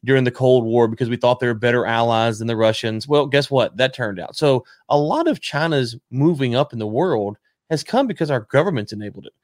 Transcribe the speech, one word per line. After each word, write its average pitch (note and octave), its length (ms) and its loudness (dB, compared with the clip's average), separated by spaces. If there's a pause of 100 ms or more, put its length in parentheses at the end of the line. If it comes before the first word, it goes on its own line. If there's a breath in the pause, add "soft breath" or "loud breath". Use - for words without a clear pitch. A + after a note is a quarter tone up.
during C3 200 4
the B2 80 0
Cold B2+ 320 4
War A2+ 240 4
because A#2 220 -4
we A#2+ 80 -2
thought B2 220 2
they B2 80 -2
were A#2+ 60 0
better A#2+ 320 0
allies A2+ 540 0
than A2+ 80 -6
the A#2 80 -2
Russians. A2 520 0
Well, D3 200 2
guess C#3 240 0
what? A#2+ 260 0
That B2+ 160 0
turned G#2 260 -6
out. - 160 -12
So C3+ 300 2 (240 soft breath)
a D3 80 2
lot G#3+ 300 0
of A#3 140 -2
China's C#3+ 540 -2 (140)
moving C3+ 460 0
up C#3+ 180 0
in A2+ 60 -8
the G#2+ 80 -4
world A2 500 -2 (320)
has D#3+ 140 -2
come C4 240 0
because D#3+ 240 -4
our B2+ 80 0
government's C3 540 0
enabled G#2 340 -12
it - 60 -20 (100)